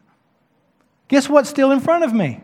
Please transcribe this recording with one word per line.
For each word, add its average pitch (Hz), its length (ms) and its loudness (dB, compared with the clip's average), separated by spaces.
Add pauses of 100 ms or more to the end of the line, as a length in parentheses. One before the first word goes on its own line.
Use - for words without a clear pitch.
(1080)
Guess 277 200 0
what's 285 220 2
still 269 220 0
in 269 80 0
front 339 240 0
of 233 100 -2
me? 147 300 -4